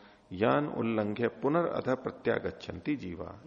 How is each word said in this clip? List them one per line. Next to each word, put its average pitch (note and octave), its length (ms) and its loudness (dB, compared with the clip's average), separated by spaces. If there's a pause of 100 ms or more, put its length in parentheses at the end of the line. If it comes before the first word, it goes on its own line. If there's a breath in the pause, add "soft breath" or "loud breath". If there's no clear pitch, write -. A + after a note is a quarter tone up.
(320 loud breath)
यान B2+ 360 4
उल्लंघ्य A2+ 600 2
पुनरअध D3 600 0
प्रत्यागच्छन्ति G#2+ 1080 -2
जीवा, F2+ 520 -8